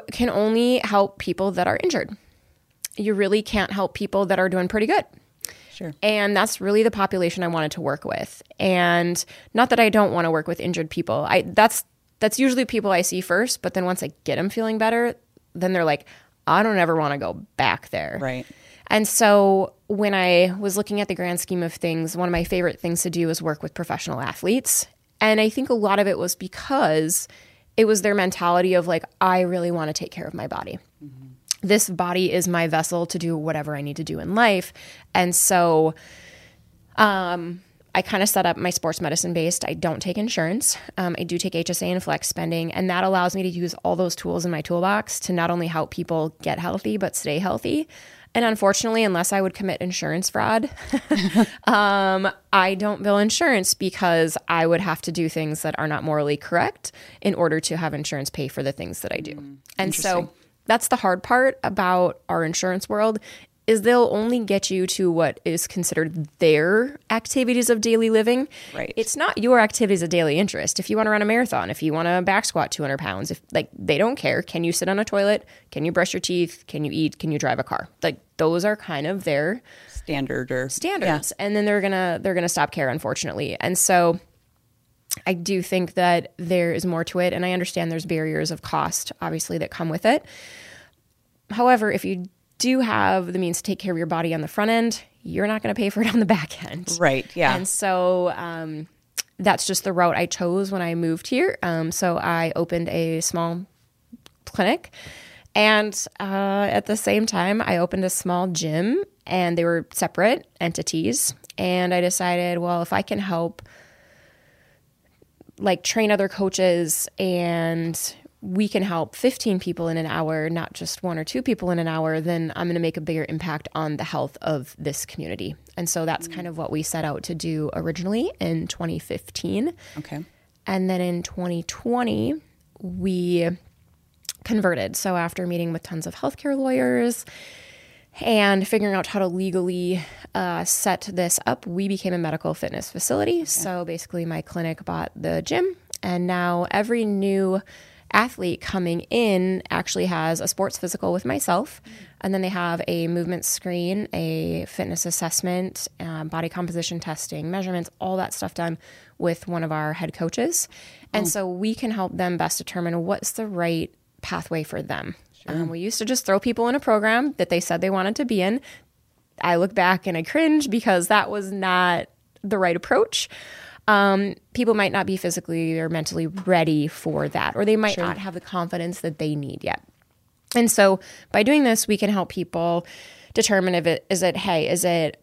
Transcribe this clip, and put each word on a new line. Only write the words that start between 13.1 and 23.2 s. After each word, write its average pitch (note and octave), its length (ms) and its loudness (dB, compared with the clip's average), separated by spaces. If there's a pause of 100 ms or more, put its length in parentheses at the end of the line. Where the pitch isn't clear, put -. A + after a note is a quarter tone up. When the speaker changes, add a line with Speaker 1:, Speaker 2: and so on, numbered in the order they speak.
Speaker 1:
first, G3 400 0
but F3+ 140 -4
then F#3 100 0
once F3+ 180 -2
I C#3+ 100 -6 (100)
get C#3+ 160 -2
'em F3+ 120 0
feeling A3 280 -2
better, A#3 380 2 (380)
then F3+ 180 0
they're F3+ 120 2
like, D3 220 0 (400)
"I F#3+ 160 6
don't G#3+ 160 2
ever E3+ 180 4
wanna C#3+ 220 0
go F2+ 160 -4 (220)
back A#2 340 0
there." D2+ 300 -4
Speaker 2:
Right. B2+ 260 -6 (400)
Speaker 1:
And G#3+ 200 2
so G3 680 6 (140)
when G3+ 260 0
I F3+ 440 6
was G3+ 180 -2
looking G#3 240 -2
at G3+ 80 -2
the F#3+ 80 -2
grand F3 240 -2
scheme F3+ 240 -2
of E3 100 -4
things, E3 420 -2
one F3 120 0
of F3 40 0
my E3+ 120 0
favorite F3 360 0
things E3+ 220 0
to F3+ 80 -4
do E3 200 0